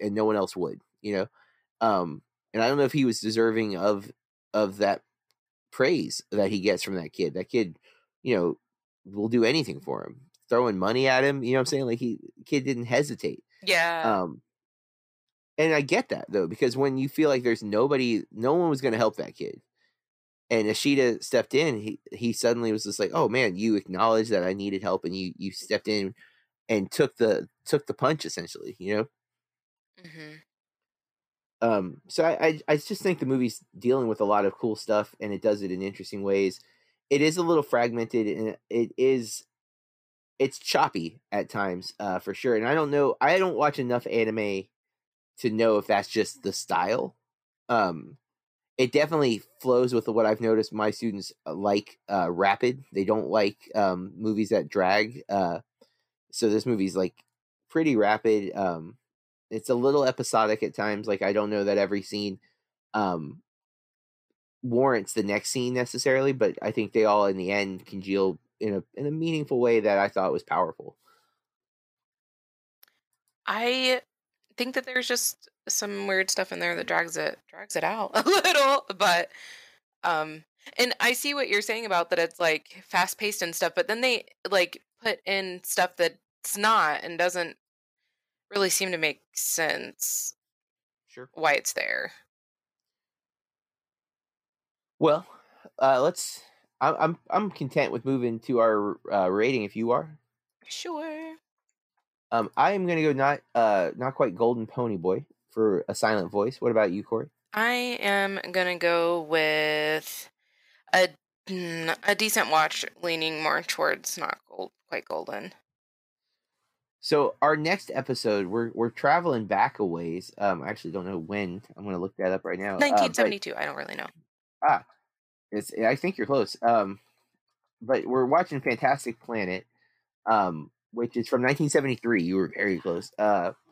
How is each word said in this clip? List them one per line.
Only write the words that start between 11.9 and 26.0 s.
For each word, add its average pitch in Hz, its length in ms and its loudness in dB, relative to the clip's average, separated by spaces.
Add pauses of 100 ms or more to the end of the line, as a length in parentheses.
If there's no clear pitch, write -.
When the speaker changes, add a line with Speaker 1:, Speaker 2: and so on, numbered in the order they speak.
Speaker 1:
he, 120 220 -4 (260)
kid 139 180 0
didn't 123 220 -4
hesitate. 131 580 -2 (180)
Speaker 2:
Yeah. 170 600 2
Speaker 1:
Um, 76 200 -8 (1160)
and 160 160 4
I 147 60 4
get 143 300 0
that, - 200 -6
though, 92 160 0
because 120 300 0
when 135 220 0
you 131 100 -2
feel 151 220 2
like 127 120 0
there's 117 200 0
nobody, 120 680 0
no 123 240 0
one 175 160 2
was 135 100 0
gonna 123 180 0
help 110 180 2
that - 200 -8
kid, - 260 -10 (880)
and 110 180 4
Ishida 127 540 2
stepped - 320 0
in, 139 260 2
he, 104 200 -8 (120)
he 117 220 -2
suddenly 117 380 0
was 107 120 -2
just 104 160 -4
like, 95 140 0
"Oh, 151 140 4
man, 110 280 0
you 107 200 2
acknowledged 110 560 2
that 90 120 2
I 92 100 0
needed 98 280 -4
help, 92 220 -2
and 87 120 -6
you, 92 220 -6
you 95 140 -8
stepped - 360 -4
in 101 260 -2 (540)